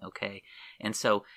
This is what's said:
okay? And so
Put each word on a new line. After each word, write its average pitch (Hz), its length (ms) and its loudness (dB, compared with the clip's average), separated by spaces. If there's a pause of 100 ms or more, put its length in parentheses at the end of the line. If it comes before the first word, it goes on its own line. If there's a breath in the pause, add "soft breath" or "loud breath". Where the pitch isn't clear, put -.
okay? 98 380 -8 (380 loud breath)
And 107 140 -2
so 104 300 4 (120)